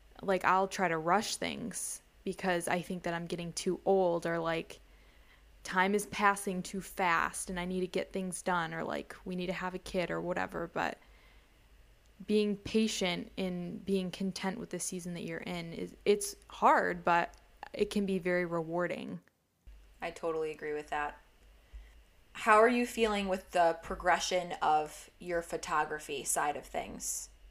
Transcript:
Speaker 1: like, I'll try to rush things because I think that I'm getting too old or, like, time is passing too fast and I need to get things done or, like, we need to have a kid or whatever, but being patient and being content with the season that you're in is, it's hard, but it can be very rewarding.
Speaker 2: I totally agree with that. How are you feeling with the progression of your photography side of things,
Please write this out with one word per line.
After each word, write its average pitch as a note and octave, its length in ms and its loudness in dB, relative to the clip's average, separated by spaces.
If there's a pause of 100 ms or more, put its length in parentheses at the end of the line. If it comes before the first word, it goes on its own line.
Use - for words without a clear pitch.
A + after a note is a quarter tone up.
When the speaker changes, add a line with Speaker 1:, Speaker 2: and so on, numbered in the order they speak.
(220)
Speaker 1:
like, F#3 220 0
I'll F#3+ 240 4
try F#3+ 200 0
to E3 100 0
rush F3 380 2
things - 640 -6 (220)
because F3+ 420 0
I F3 160 0
think F3+ 220 -8
that E3+ 100 -2
I'm E3+ 120 -6
getting E3+ 260 -6
too - 320 -2
old F3+ 420 4
or, E3+ 140 0
like, E3 400 -4 (840)
time F#3+ 320 2
is G3+ 120 0
passing G3 560 6
too - 180 -6
fast - 680 0
and F#3 100 -2
I F3 40 -2
need F#3 160 -2
to F#3 60 0
get - 260 -4
things F#3 300 -4
done E3+ 320 0
or, D#3+ 80 -4
like, - 320 -6 (100)
we F#3 120 -6
need F3+ 100 -4
to F#3 60 -2
have F3+ 220 -4
a F#3 40 -6
kid F3 320 -2
or E3 100 -2
whatever, F3 540 -4
but - 240 -2 (1300)
being G#3 300 4
patient G3 840 0
and F3+ 460 -6
being F#3 260 0
content F#3+ 480 -4
with - 120 -10
the F3 100 -6
season F3 340 -6
that E3 80 -8
you're E3 160 -6
in E3+ 340 -8
is, F3+ 220 -8 (100)
it's G3+ 300 4 (140)
hard, F#3+ 560 4
but E3+ 300 4 (380)
it G#3 180 0
can G3+ 160 0
be F#3+ 120 2
very F3+ 260 2
rewarding. E3 760 -4 (840)
Speaker 2:
I E3+ 80 -6
totally D#3+ 400 -4
agree D3+ 240 -6
with D3+ 160 -6
that. D3 260 -4 (1160)
How A3 240 6
are A3+ 120 10
you A#3+ 180 2
feeling G#3 420 0
with F#3+ 240 -4
the E3 300 4
progression F3 800 0
of D#3 560 0
your F3 240 -2
photography D3+ 840 -4
side D3 320 0
of - 80 -10
things, - 680 -6 (200)